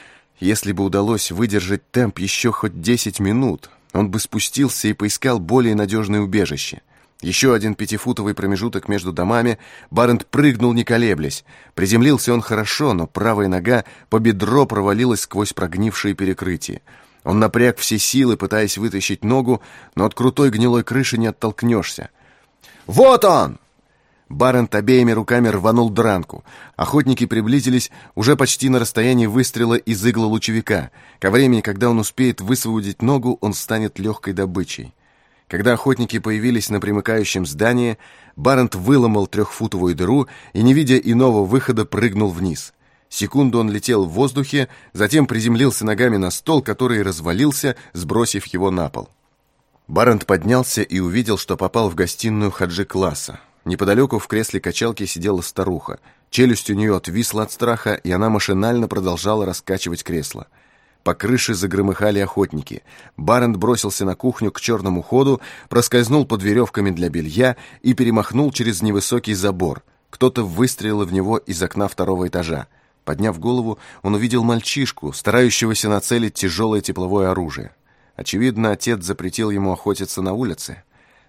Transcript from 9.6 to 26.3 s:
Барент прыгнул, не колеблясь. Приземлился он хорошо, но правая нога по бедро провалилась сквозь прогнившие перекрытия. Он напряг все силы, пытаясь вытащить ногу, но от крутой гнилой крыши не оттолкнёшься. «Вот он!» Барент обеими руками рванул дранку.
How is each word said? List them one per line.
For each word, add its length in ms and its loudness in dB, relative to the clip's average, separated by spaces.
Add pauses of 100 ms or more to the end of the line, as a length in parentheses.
Барент 340 2
прыгнул, 480 2
не 120 2
колеблясь. 600 0 (300)
Приземлился 580 2
он 80 2
хорошо, 540 -2
но 120 -2
правая 420 0
нога 360 0 (240)
по 100 2
бедро 460 2
провалилась 560 0
сквозь 320 -4
прогнившие 640 -2
перекрытия. 640 -4 (420)
Он 160 0
напряг 380 4
все 220 -2
силы, 400 2
пытаясь 400 0
вытащить 440 -4
ногу, 380 2 (340)
но 120 2
от 80 -2
крутой 340 2
гнилой 340 2
крыши 360 -2
не 80 2
оттолкнёшься. 800 -2 (800)
«Вот 400 6
он!» 320 2 (720)
Барент 460 2
обеими 340 4
руками 380 2
рванул 420 2
дранку. 540 -2 (320)